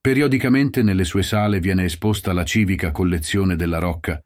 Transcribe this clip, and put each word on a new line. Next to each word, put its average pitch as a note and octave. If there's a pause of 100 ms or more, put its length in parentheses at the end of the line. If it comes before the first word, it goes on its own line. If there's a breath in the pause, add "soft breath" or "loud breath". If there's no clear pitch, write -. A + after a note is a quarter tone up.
Periodicamente C3+
nelle F#2+
sue G2
sale G#2
viene F#2
esposta G2+
la F2+
civica F#2
collezione F2+
della E2+
Rocca E2